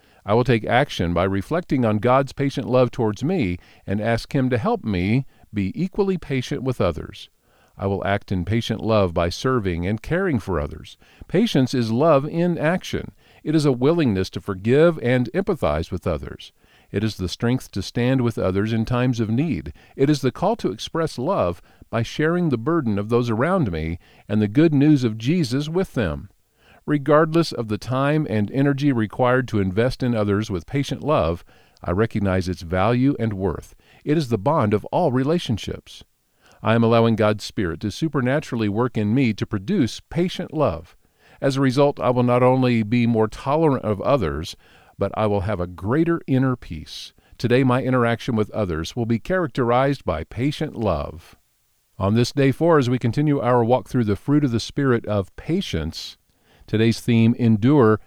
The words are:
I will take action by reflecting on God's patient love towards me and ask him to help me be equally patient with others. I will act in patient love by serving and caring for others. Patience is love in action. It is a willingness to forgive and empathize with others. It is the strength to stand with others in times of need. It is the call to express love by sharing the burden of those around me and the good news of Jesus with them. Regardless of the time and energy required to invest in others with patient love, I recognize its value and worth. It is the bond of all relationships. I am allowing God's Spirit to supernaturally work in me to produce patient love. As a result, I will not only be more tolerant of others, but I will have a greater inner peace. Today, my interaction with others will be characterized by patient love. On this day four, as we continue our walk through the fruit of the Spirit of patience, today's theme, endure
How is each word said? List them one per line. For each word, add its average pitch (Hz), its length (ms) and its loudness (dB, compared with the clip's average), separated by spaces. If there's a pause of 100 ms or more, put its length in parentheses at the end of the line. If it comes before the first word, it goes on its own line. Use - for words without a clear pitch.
(240)
I 98 80 -2
will 117 100 4
take 117 220 2
action 113 480 0
by 85 120 2
reflecting 127 600 -2
on 107 140 2
God's 127 340 2
patient 139 340 -4
love 123 240 2
towards 107 320 -4
me 127 360 -2 (280)
and 98 140 -2
ask 113 340 -2
him 131 140 0
to 123 80 0
help 208 280 -2
me 104 420 0 (260)
be 98 220 -4
equally 190 420 -2
patient 139 460 -6
with 127 180 -4
others. 87 480 -4 (480)
I 98 120 -2
will 98 180 -2
act 101 260 -2
in 90 140 -2
patient 113 340 -2
love 101 320 2
by 85 160 0
serving 95 580 -2
and 107 140 -2
caring 170 380 -2
for 90 200 -4
others. - 380 -8 (320)
Patience 160 460 2
is 117 180 0
love 139 320 4
in 165 320 -2
action. - 560 -4 (320)
It 151 100 0
is 151 120 2
a 147 40 4
willingness 123 600 2
to - 100 -10
forgive 127 640 2
and 123 320 0
empathize 82 580 -2
with 90 140 -6
others. 76 460 -6 (380)
It 104 140 -2
is 110 140 -4
the 90 100 -4
strength 123 440 -4
to 98 100 -6
stand 127 400 -2
with 117 160 -2
others 98 340 0
in 113 140 0
times 123 340 0
of 107 80 -2
need. 123 460 -2 (200)
It 139 140 2
is 151 140 0
the 127 100 0
call 208 240 -2
to 175 140 -4
express - 480 -6
love 123 420 -2 (300)
by 113 120 -2
sharing 165 460 0
the 135 80 0
burden 120 420 0
of 104 120 -4
those 120 180 2
around 131 420 0
me 80 280 -4 (280)
and 107 140 0
the 104 80 2
good 151 240 4
news 143 320 4
of 110 140 -2
Jesus 139 500 -2
with 180 240 -4
them. 85 380 -4 (580)
Regardless 156 640 2
of 120 160 -6
the 107 120 -2
time 143 520 -2
and 104 220 0
energy 139 400 2
required 123 560 0
to 110 100 -2
invest 101 460 0
in 120 100 0
others 104 380 0
with 90 160 -6
patient - 340 -4
love, 104 420 0 (380)
I - 80 -6
recognize 95 580 0
its 90 140 -6
value 113 560 0
and 113 140 -2
worth. 95 420 -4 (300)
It 147 120 0
is 151 120 -2
the 113 100 0
bond 113 340 0
of 104 200 0
all 165 180 0
relationships. 131 920 -4 (580)
I 110 140 2
am 117 80 4
allowing 117 320 4
God's 107 260 2
Spirit 82 380 -6
to 104 100 -4
supernaturally 131 800 -2
work 113 280 -2
in 107 200 2
me 123 180 2
to 104 100 -6
produce 110 540 -2
patient - 560 -6
love. 101 420 -2 (440)
As 135 160 0
a 139 40 0
result, 139 380 2
I 107 120 0
will 123 120 2
not 123 220 4
only 127 400 4
be 120 200 2
more 113 220 2
tolerant 143 580 0
of 98 180 -2
others, 90 520 -2 (420)
but 101 200 -2
I 110 100 0
will 101 140 0
have 98 180 -2
a 87 80 -4
greater 120 640 -2
inner 131 260 2
peace. - 580 -12 (240)
Today, 123 280 2
my 127 180 2
interaction 120 540 0
with 107 160 0
others 87 420 -4
will 120 120 -4
be 117 120 0
characterized 135 840 0
by 78 180 -4
patient 143 540 -4
love. 82 580 -4 (640)
On 98 160 2
this 120 160 2
day 139 220 2
four, 165 260 4
as 123 100 2
we 123 120 0
continue 143 400 0
our 120 240 4
walk 120 240 2
through 127 160 0
the 104 100 2
fruit 147 300 0
of 127 80 0
the 113 80 0
Spirit 127 460 0
of 101 280 -2
patience, - 800 -6 (500)
today's 113 320 2
theme, 113 400 4
endure 113 680 6